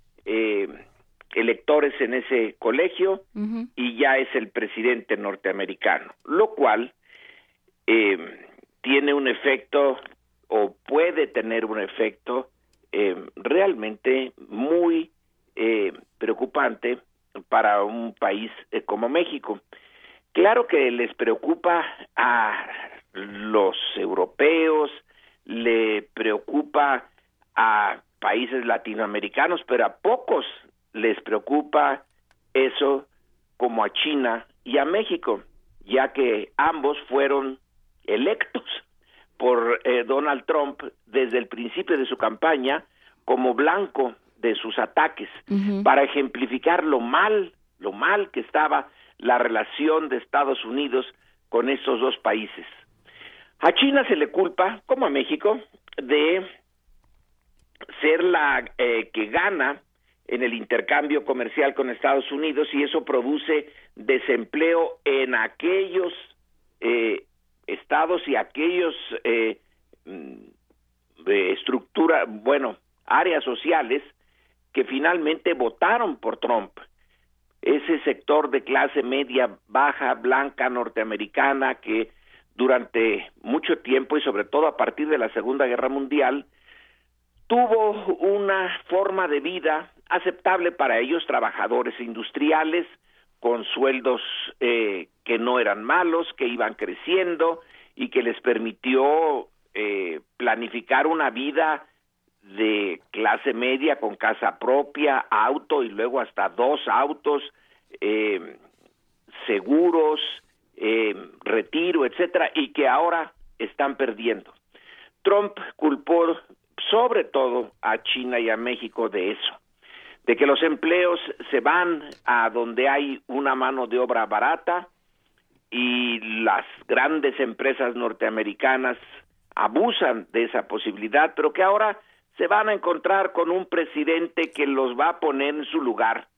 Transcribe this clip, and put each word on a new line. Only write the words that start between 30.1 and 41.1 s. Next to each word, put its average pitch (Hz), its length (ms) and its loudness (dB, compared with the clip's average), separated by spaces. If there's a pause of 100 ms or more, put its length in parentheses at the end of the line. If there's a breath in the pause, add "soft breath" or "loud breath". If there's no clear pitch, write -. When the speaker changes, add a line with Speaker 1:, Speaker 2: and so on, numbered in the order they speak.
Speaker 1:
les 110 280 0
preocupa 143 800 0 (500)
eso 135 540 2 (480)
como 117 280 0
a 101 80 0
China 127 540 -2 (180)
y 127 140 -2
a 139 80 4
México, 170 560 -2 (440)
ya 131 260 0
que 117 460 0
ambos 147 400 0 (100)
fueron 135 520 0 (460)
electos 131 580 -2 (720 soft breath)
por, 120 480 2
eh, 123 180 2
Donald 135 420 -2
Trump 147 360 -2 (240)
desde 123 320 0